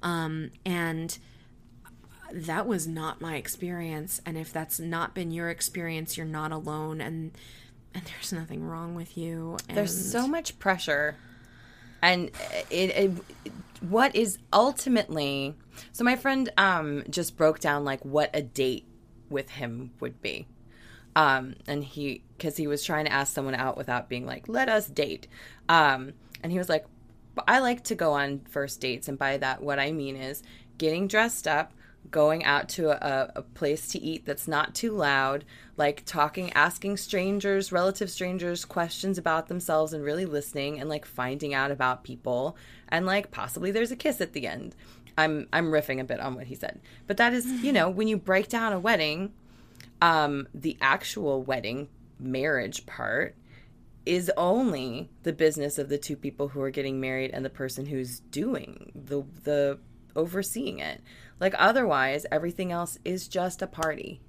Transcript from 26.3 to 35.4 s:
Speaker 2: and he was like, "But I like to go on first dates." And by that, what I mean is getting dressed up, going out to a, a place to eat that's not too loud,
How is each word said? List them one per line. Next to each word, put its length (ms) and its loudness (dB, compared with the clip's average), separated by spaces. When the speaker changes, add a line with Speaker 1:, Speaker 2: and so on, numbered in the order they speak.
Speaker 2:
and 120 -4
he 60 0
was 100 -2
like, 180 2
"But 140 -4
I 100 8
like 260 2
to 120 -2
go 160 4
on 360 0
first 320 -4
dates." 280 -4
And 100 -6
by 200 2
that, 220 0
what 200 0
I 100 0
mean 240 -4
is 300 -10
getting 300 2
dressed 400 2
up, 240 0
going 320 6
out 260 4
to 200 2
a, 460 0
a 60 -6
place 460 -2
to 100 -6
eat 260 -6
that's 220 -6
not 280 0
too 180 0
loud, 520 2